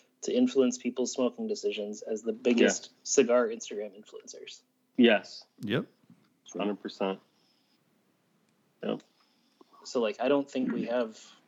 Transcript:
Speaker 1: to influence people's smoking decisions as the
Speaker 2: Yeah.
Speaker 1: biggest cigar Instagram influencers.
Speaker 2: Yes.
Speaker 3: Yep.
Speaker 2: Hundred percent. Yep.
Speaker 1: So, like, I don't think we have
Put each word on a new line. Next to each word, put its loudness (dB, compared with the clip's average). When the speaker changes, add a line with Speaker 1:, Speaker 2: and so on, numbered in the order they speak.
Speaker 1:
to -6
influence 2
people's -4
smoking -4
decisions -6
as -8
the -4
Speaker 2:
Yeah. -8
Speaker 1:
biggest 4
cigar 4
Instagram -8
influencers. -20
Speaker 2:
Yes. 4
Speaker 3:
Yep. -2
Speaker 2:
Hundred -4
percent. -4
Yep. -4
Speaker 1:
So, -2
like, 0
I 0
don't 2
think -2
we -2
have -2